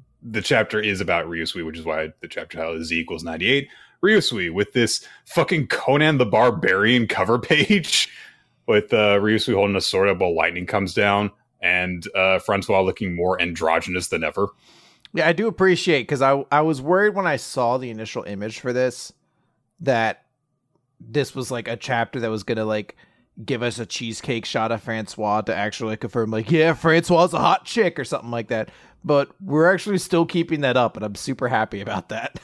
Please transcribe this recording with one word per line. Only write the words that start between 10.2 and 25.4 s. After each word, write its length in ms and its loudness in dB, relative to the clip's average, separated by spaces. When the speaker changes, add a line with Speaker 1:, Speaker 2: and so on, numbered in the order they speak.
Speaker 1:
lightning 300 -2
comes 260 -2
down 380 2
and, 520 -2
uh, 240 4
Francois 440 0
looking 340 -2
more 240 0
androgynous 680 -2
than 160 -4
ever. 240 -2
Speaker 2:
Yeah, 140 0
I 40 4
do 140 0
appreciate, 600 2
'cause 140 -2
I, 320 4
I 80 4
was 220 0
worried 320 2
when 120 -2
I 100 0
saw 420 0
the 100 -8
initial 360 -8
image 360 -8
for 140 -4
this 360 -2
that 400 0
this 340 -4
was, 160 -8
like, 180 -6
a 80 -6
chapter 440 -4
that 100 -2
was 140 -4
gonna, 200 -2
like, 320 -4
give 180 -4
us 160 -4
a 80 -8
cheesecake 600 -6
shot 260 -2
of 100 -4
Francois 600 -4